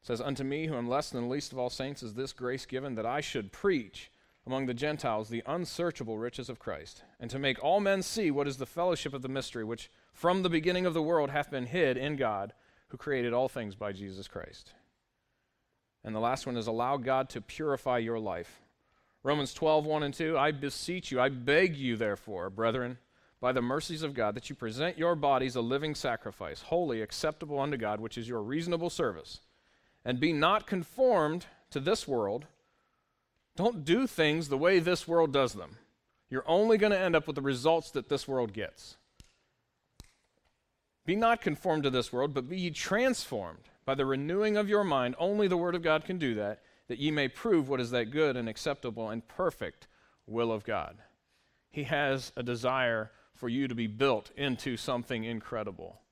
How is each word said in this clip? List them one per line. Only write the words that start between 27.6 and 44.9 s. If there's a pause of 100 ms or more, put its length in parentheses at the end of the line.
unto
God,
which
is
your
reasonable
service. (680)
And
be
not
conformed (240)
to
this
world." (1080)
Don't
do
things
the
way
this
world
does
them. (500)
You're
only
gonna
end
up
with
the
results
that
this
world
gets. (2000)
"Be
not
conformed
to
this
world,
but
be
ye
transformed (140)
by
the
renewing
of
your
mind."